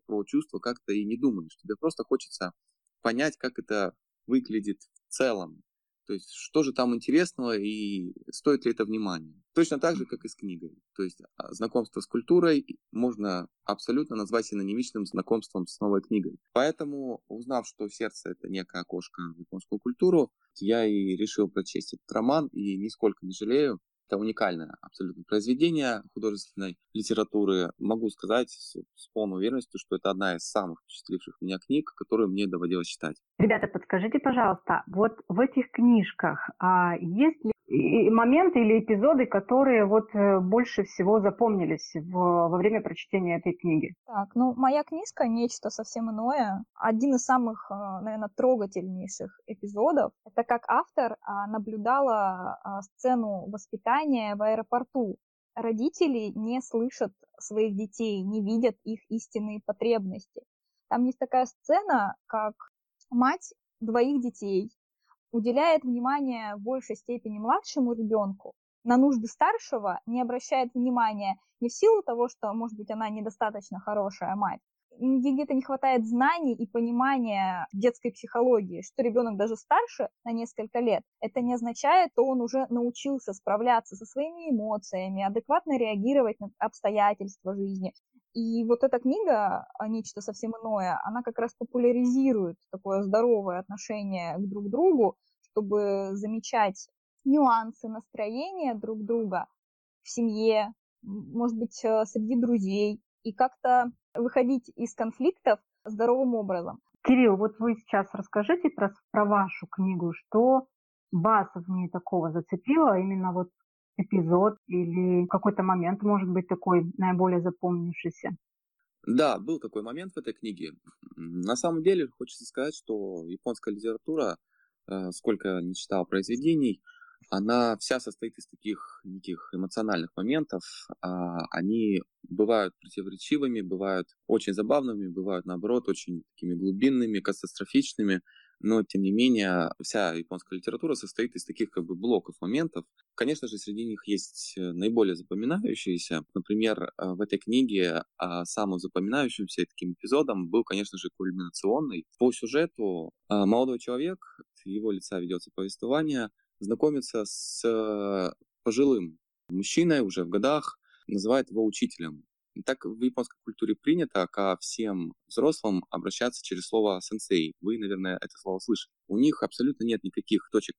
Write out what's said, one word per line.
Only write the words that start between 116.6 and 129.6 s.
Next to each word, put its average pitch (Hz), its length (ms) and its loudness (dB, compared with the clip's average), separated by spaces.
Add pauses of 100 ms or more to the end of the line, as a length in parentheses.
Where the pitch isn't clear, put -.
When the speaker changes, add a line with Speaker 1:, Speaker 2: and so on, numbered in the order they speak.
Speaker 2:
наиболее 185 440 2
запомнившийся? 175 920 -4 (720)
Speaker 1:
Да, 123 340 2
был 143 200 -4
такой 107 220 -8
момент 151 320 -12
в - 40 -10
этой 123 160 -8
книге. 87 400 -10 (440)
М, 85 240 -8
на 107 140 0
самом 165 260 -2
деле, 175 260 2
хочется - 380 -16
сказать, 143 300 -6
что 95 500 -8
японская 104 480 -8
литература, 113 640 -4 (500)
э, 95 240 -6
сколько 95 500 -2
не 87 120 -6
читал 92 320 -4
произведений, 120 760 0 (480)
она 113 480 0
вся 131 220 -4
состоит 113 380 -10
из - 100 -20
таких - 560 -10
неких 92 500 -12
эмоциональных 92 600 -4